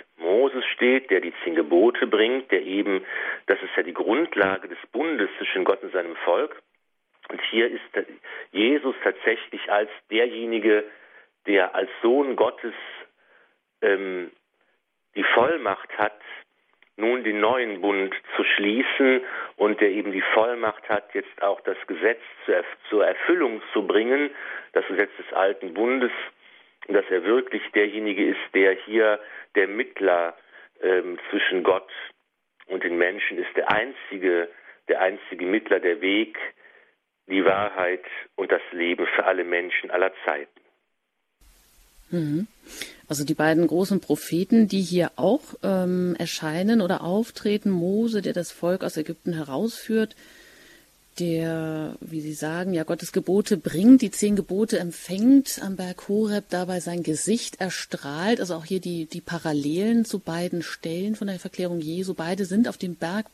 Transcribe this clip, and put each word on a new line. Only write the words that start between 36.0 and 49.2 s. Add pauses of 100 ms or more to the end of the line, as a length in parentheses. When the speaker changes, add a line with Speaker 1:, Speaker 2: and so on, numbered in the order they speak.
Speaker 1:
Weg, (920)
die
Wahrheit (320)
und
das (100)
Leben
für
alle
Menschen
aller (140)
Zeiten. (1500)
Speaker 2:
Mhm. (600)
Also
die
beiden
großen
Propheten,
die
hier
auch, (200)
ähm,
erscheinen
oder
auftreten,
Mose,
der
das
Volk
aus
Ägypten